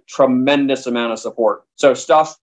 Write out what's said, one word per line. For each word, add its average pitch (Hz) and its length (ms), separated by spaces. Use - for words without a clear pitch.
tremendous 135 800
amount 117 280
of 110 40
support. 110 460
So 131 200
stuff 156 480